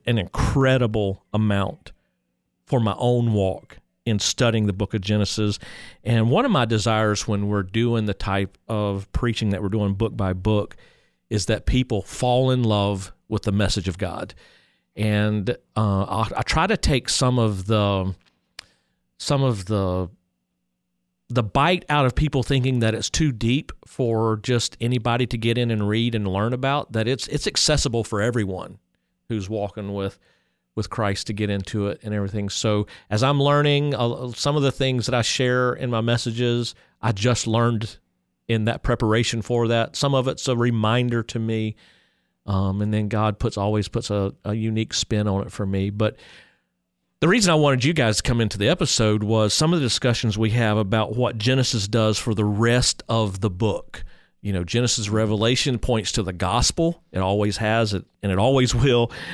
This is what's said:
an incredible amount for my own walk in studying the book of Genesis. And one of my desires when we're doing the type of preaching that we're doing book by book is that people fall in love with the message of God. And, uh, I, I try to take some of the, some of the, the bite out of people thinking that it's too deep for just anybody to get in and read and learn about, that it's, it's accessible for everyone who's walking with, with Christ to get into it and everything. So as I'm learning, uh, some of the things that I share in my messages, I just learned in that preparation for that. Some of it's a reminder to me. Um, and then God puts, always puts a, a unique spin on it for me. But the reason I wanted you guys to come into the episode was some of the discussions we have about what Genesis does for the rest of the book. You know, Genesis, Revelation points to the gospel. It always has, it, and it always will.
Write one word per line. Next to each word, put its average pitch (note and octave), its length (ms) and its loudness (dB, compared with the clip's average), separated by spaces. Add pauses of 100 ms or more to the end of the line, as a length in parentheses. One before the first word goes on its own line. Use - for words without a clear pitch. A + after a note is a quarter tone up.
an A#2+ 140 2
incredible A2+ 1120 0
amount G#2 580 -2 (720)
for C3+ 140 0
my G#2+ 180 0
own A#2+ 360 2
walk G2 440 -2 (280)
in G#2+ 140 0
studying A2+ 460 0
the G2+ 80 0
book G2 200 -4
of G#2+ 80 -2
Genesis. G#2 580 -2 (440)
And A2+ 260 2
one G3+ 160 2
of C4 60 2
my C3+ 140 2
desires A2 640 0
when G2+ 200 -2
we're G#2 160 0
doing A2+ 420 0
the G#2 80 -2
type G2 440 -4 (100)
of G2+ 460 -2
preaching A2+ 380 0
that F#2 100 -2
we're G2+ 80 -2
doing G2+ 240 0
book G2+ 240 -4
by F#2+ 160 -2
book G#2 420 -2 (540)
is G#2+ 160 -2
that A2 200 -2
people B2 360 0
fall B2+ 500 0
in B2+ 120 2
love G2+ 500 0 (160)
with G#2+ 140 -2
the G#2 80 -2
message G2 360 0
of F2 100 -4
God. F2+ 360 -8 (640)
And, G#2+ 560 0 (240)
uh, G2+ 280 2
I, G#2+ 240 -2 (100)
I - 60 -2
try E3 240 0
to G#3 100 0
take - 320 0
some B2+ 300 2
of G#2 260 0
the, G2+ 480 0 (1040)
some C#3+ 240 0
of A2+ 240 0
the, F#2 440 -2 (1200)
the A#2+ 140 0
bite D#3 460 2
out D3 160 4
of B2 80 2
people C#3+ 300 0
thinking B2+ 360 0
that A2 140 2
it's G#2 160 -4
too D3+ 220 2
deep A#2+ 400 0 (160)
for A2+ 560 0
just B2 360 0
anybody A#2+ 460 0
to A#2+ 120 -4
get A#2 200 0
in A#2+ 140 0
and G#2+ 160 0
read A2+ 260 0
and G#2+ 140 -2
learn G2+ 260 0
about, C3+ 380 -2
that A2 160 -2
it's, B2+ 220 -2
it's - 180 -4
accessible B2+ 560 0
for G#2 180 -4
everyone G2 560 -2 (520)
who's G2+ 200 -4
walking G2+ 440 -6
with, G2 260 -4 (560)
with G#2+ 140 -4
Christ G2+ 380 -2
to A2 60 -4
get G#2 160 -2
into G2+ 380 -2
it - 160 -6
and G#2+ 100 -6
everything. G2+ 360 -4
So G#2+ 380 0 (220)
as G#2+ 140 0
I'm C#3 180 2
learning, C#3+ 540 2
uh, A#2+ 360 -4
some C#3+ 240 -2
of D3 80 0
the C3+ 80 2
things B2+ 340 -2
that A#2+ 100 -2
I A#2 60 2
share B2+ 520 0
in B2 160 -6
my A#2 120 0
messages, A#2+ 720 -2 (260)
I A2 100 0
just A2 360 0
learned A2+ 500 0 (500)
in A2 180 0
that A#2 180 -2
preparation A#2 580 2
for A#2 280 0
that. A#2 260 0
Some C#3 180 0
of C3 140 2
it's - 200 -4
a B2+ 80 2
reminder A#2 680 2
to - 160 -8
me. A2 360 -2 (720)
Um, G2 360 0
and G#2+ 120 0
then G#2+ 140 0
God G#2+ 320 0
puts, - 180 -2
always G#2 300 0
puts - 220 -6
a, G2+ 240 0 (100)
a G#2 100 -4
unique A2 400 -2
spin G#2 340 -2
on G2 180 0
it E2+ 60 -12
for G#2 140 -6
me. G2 260 0
But G#2 260 -2 (1040)
the D#3 80 4
reason G3 220 4
I D#3+ 40 6
wanted C#3 300 4
you E3 80 2
guys A#2+ 240 2
to - 60 -2
come A#2 180 0
into G#2 160 -2
the G2+ 100 2
episode A2+ 560 2
was G#2+ 300 2
some D#3+ 200 2
of E3+ 60 2
the C#3 60 0
discussions A2+ 520 0
we A2 120 2
have A2 260 2
about G#2+ 400 0
what A#2+ 220 0
Genesis A#2+ 500 0
does A2 320 2
for A2+ 140 -2
the G#2 100 0
rest A2+ 640 2
of G#2+ 320 0
the G#2+ 100 0
book. F#2 540 -4 (380)
You G2+ 100 -4
know, F2+ 140 -2
Genesis, A#2 420 0
Revelation A2 720 0
points A2 320 -2
to - 100 -2
the F#2 120 -4
gospel. A#2+ 680 0 (120)
It F#2+ 60 -4
always G2+ 380 0
has, A2 360 0
it, F#2+ 100 -4 (180)
and G2+ 80 -2
it F#2 80 0
always B2+ 380 4
will. A#2+ 340 4 (240)